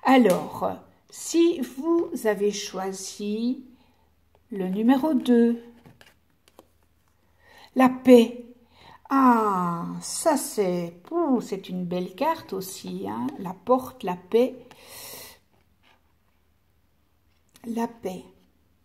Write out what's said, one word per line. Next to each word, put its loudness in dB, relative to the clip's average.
Alors, 2
si 0
vous -2
avez 0
choisi -6
le -6
numéro 2
deux, 2
la 6
paix. 6
Ah, 2
ça -2
c'est, -4
ouh, 0
c'est -10
une -6
belle -6
carte -4
aussi, -10
hein, -6
la -10
porte, -2
la -4
paix. 0
La -4
paix. -12